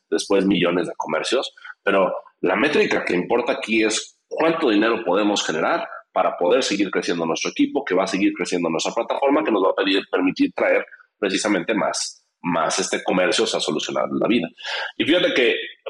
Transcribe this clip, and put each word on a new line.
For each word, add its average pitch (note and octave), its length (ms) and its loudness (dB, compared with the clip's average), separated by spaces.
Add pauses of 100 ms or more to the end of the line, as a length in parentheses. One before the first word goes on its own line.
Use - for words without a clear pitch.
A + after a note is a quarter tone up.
después F#2+ 360 0
millones F2 420 2
de - 80 -8
comercios, D#2 580 -2 (300)
pero F#2+ 300 2 (260)
la F#2 160 0
métrica D3+ 480 2
que - 120 -2
importa A#2+ 360 0
aquí A2 320 0
es - 340 -2 (120)
cuánto D#3+ 400 2
dinero A2 340 2
podemos G2+ 420 2
generar B2 400 0 (300)
para F#2 220 2
poder B2+ 260 4
seguir G2+ 260 0
creciendo F2 360 -2
nuestro E2 260 -2
equipo, - 320 0
que - 100 -2
va F#2 120 2
a - 20 -2
seguir G2+ 260 2
creciendo F2 360 -2
nuestra E2 240 -2
plataforma, C#3 500 0
que - 80 -2
nos G2+ 100 2
va F#2 100 4
a - 40 0
pedir, G2 340 2
permitir F#2 440 0
traer G2+ 320 2 (340)
precisamente G2+ 540 -2
más, - 520 -4 (160)
más, E2 380 -2
este, F#2+ 240 -4
comercios F#2 500 0
a E2 60 0
solucionar C#2+ 500 -2
la C2+ 160 -2
vida. A2 220 0 (500)
Y - 60 0
fíjate E3+ 300 2
que B2 220 2 (340)